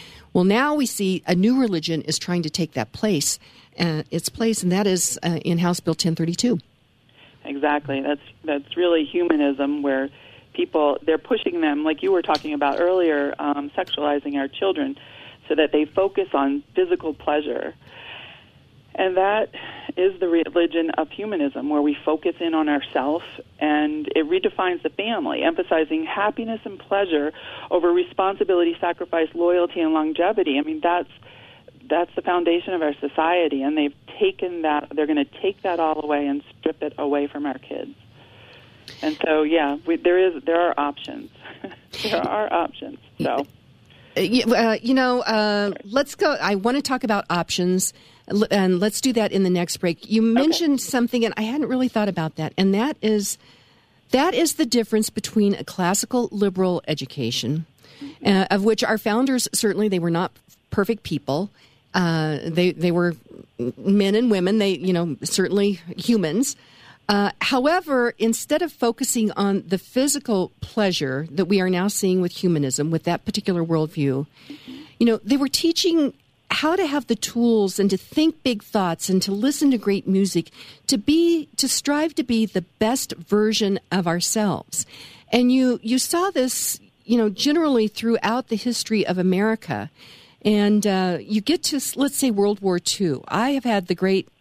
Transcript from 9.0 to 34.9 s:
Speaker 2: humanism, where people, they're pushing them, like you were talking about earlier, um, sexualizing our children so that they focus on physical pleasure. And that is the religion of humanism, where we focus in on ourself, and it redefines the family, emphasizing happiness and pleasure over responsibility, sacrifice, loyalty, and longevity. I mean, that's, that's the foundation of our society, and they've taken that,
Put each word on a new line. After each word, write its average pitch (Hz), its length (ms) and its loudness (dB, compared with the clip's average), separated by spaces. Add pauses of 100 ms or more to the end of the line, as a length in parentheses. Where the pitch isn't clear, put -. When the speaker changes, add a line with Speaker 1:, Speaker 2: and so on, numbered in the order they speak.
Speaker 2:
humanism, 147 800 0
where 135 260 0 (460)
people, 151 480 0
they're 160 160 2
pushing 175 420 -2
them, 151 220 0
like 156 220 -2
you 196 80 2
were 170 100 4
talking 151 320 -2
about 143 240 0
earlier, 165 640 2
um, 143 360 -4
sexualizing 147 600 -2
our 139 100 -2
children 143 500 -2 (520)
so 156 80 2
that 151 160 4
they 151 120 2
focus 190 480 0
on 139 300 2 (140)
physical 175 360 0
pleasure. 147 640 -4 (1200)
And 185 240 -2
that 202 340 2 (460)
is 185 220 2
the 185 100 0
religion 165 640 2
of 156 200 -2
humanism, 151 600 -4
where 147 100 2
we 147 240 2
focus 156 360 0
in 165 140 -2
on 156 140 0
ourself, 147 540 -2 (380)
and 151 480 0
it 151 200 0
redefines 185 540 0
the 160 80 -4
family, 175 520 -4
emphasizing 160 600 0
happiness 214 600 -4
and 202 140 -12
pleasure 165 540 -2 (380)
over 175 220 2
responsibility, 180 880 0
sacrifice, 170 520 -2
loyalty, 175 480 0
and 160 140 2
longevity. 160 640 0
I 147 40 0
mean, 156 200 -8
that's, 175 260 0 (800)
that's 170 280 0
the 175 60 -4
foundation 175 520 0
of 165 80 -4
our 147 120 0
society, 160 680 0
and 151 160 -2
they've 143 160 -2 (240)
taken 185 440 -2
that, 147 300 -2